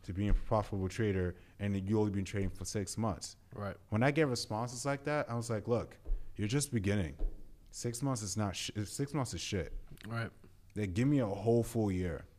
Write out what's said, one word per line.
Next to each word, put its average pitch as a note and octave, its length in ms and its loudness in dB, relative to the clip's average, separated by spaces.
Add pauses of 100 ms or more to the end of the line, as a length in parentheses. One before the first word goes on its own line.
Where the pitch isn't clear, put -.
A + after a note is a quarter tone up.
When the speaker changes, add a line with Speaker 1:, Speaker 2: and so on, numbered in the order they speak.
Speaker 1:
to F#2+ 100 -10
being G2+ 160 0
a F#2+ 60 8
profitable G2+ 560 0
trader, F#2+ 460 0 (220)
and G2+ 160 0
then F#2+ 120 -2
you G#2+ 120 2
only G#2+ 120 4
been F#2+ 160 -2
trading G2 240 0
for - 160 -8
six - 320 -4
months. G#2+ 380 -4 (180)
Speaker 2:
Right. G2+ 220 -6 (120)
Speaker 1:
When G#2+ 140 2
I C#3+ 80 6
get D3+ 180 4
responses A#2+ 560 -4
like C#3 200 -2
that, D3 260 0
I A#2 60 -2
was A#2 120 -4
like, A2 200 -2
"Look, A2 280 0 (400)
you're G#2 120 0
just C#3 220 0
beginning. G2 440 2 (560)
Six - 320 -4
months C3+ 200 0
is G#2 140 -4
not G#2 180 0
sh-, - 160 -4 (140)
six C#3 300 -4
months C3+ 180 0
is E2+ 80 -6
shit." F2+ 320 -2 (340)
Speaker 2:
Right. A2+ 220 -4 (480)
Speaker 1:
Like, G2+ 160 0
give B2 160 4
me D3 120 6
a A2+ 60 2
whole A2+ 360 4
full A2 280 2
year F2+ 340 0 (140)